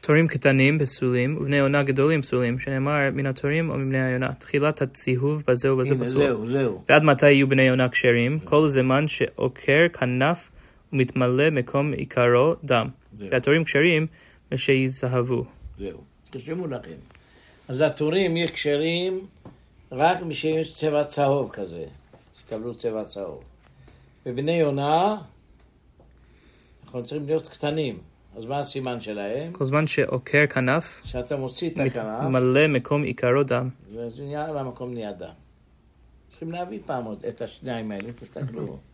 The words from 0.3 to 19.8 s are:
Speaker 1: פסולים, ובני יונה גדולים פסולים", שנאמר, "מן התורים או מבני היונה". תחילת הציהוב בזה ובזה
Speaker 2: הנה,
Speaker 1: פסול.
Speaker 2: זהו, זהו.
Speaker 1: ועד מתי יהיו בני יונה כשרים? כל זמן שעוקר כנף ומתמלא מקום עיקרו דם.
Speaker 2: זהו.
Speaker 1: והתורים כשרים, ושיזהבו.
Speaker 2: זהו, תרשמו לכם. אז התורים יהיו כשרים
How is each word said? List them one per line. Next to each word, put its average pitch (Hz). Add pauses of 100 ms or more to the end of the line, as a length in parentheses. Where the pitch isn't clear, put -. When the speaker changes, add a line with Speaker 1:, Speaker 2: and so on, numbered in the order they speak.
Speaker 1:
פסולים, 127
ובני 143
יונה 139
גדולים 139
פסולים", 123
שנאמר, 139
"מן 135
התורים 143
או 135
מבני 135
היונה". 127
תחילת 147
הציהוב 135
בזה 127
ובזה 131
Speaker 2:
הנה, 123
Speaker 1:
פסול. 131
Speaker 2:
זהו, 113
זהו. 120
Speaker 1:
ועד 151
מתי 143
יהיו 139
בני 135
יונה 127
כשרים? 120
כל 151
זמן 135
שעוקר - (140)
כנף 131 (420)
ומתמלא 127
מקום 139
עיקרו 123 (100)
דם. 127 (300)
Speaker 2:
זהו. -
Speaker 1:
והתורים 143
כשרים, 160 (460)
ושיזהבו. 131 (340)
Speaker 2:
זהו, 95 (300)
תרשמו 165
לכם. 123 (720)
אז 127
התורים 165
יהיו 170
כשרים 170 (720)